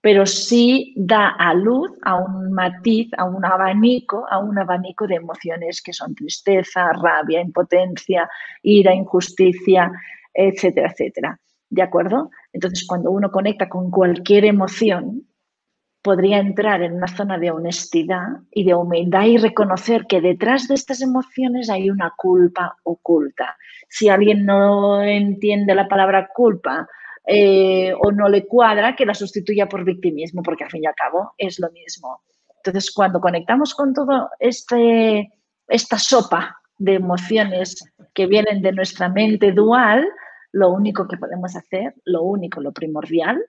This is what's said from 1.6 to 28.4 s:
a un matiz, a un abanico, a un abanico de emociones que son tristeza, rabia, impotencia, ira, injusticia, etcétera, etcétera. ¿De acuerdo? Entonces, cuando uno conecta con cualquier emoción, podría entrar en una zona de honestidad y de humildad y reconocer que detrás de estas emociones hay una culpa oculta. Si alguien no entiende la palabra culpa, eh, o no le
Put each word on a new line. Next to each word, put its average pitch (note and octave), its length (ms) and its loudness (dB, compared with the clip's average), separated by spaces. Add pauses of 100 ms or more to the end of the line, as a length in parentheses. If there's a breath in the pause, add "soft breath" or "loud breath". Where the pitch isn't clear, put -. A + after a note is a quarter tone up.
a F#3 140 -2
un F#3+ 360 -4
matiz, F#3 640 -2
a F#3 80 -2
un F#3 200 -6
abanico, G#3 840 0
a G3 120 -2
un G3+ 180 -4
abanico F#3 480 -4
de F#3+ 100 -2
emociones E3 640 -10
que F3+ 120 -16
son - 240 -12
tristeza, F#3 760 -2
rabia, E3 480 0
impotencia, F3 880 -2 (340 loud breath)
ira, G3 300 6
injusticia, F#3 1000 2 (420 loud breath)
etcétera, F#3+ 560 0
etcétera. - 480 -6 (320)
¿De - 120 0
acuerdo? F#3 480 -2 (220 soft breath)
Entonces, F3+ 340 -8
cuando F3+ 260 -4
uno G3 180 -2
conecta G3 380 -4
con F3+ 240 -6
cualquier F#3 540 4
emoción, G3+ 840 0 (760)
podría G3 360 2
entrar G3 440 0
en E3+ 120 -4
una F3+ 120 -6
zona F#3+ 320 -6
de E3+ 140 -4
honestidad E3+ 720 -4 (240)
y G3+ 140 -2
de F3+ 100 4
humildad F3 520 0
y A#3 120 6
reconocer G#3+ 680 0
que F#3 120 2
detrás G#3+ 460 0
de C#4 80 0
estas C4 260 -6
emociones B3+ 680 -4
hay F#3+ 200 0
una F#3 280 -4
culpa F3+ 640 2
oculta. D3+ 720 -2 (320 loud breath)
Si G#3+ 200 0
alguien G3+ 360 4
no G3+ 560 4
entiende G3+ 760 0
la G3 100 2
palabra G3 480 2
culpa, F3 540 0 (360 loud breath)
eh, F#3+ 760 4
o G3+ 100 4
no G3+ 180 2
le G3+ 200 2